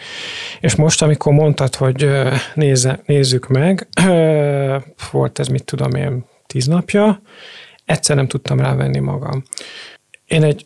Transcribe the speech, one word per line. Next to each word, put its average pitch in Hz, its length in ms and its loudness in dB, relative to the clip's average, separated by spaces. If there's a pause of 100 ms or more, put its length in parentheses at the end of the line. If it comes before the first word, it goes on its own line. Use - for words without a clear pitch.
(600)
És - 160 0
most, 156 260 2
amikor 151 320 2
mondtad, 147 420 2
hogy, 131 280 0
ö, 139 260 2 (240)
nézze-, 131 520 2
nézzük 135 420 2
meg, 156 400 2 (180)
ö, 147 720 2 (340)
volt 135 280 -2
ez, 139 80 -2
mit 131 160 -2
tudom 131 300 -4
én, 131 320 -4 (220)
tíz 131 180 -4
napja, 202 560 2 (640)
egyszer - 300 0
nem 139 120 2
tudtam 131 320 -4
rávenni 135 400 0
magam. 139 440 -6 (800)
Én 160 180 2
egy 147 220 0